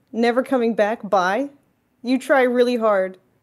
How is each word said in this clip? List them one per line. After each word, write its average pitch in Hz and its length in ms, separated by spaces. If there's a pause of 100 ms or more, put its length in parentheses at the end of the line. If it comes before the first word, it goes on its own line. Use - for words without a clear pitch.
(100)
Never 233 320
coming 233 320
back. 208 340
Bye. 202 420 (520)
You 254 160
try 269 240
really 247 340
hard. 196 420 (240)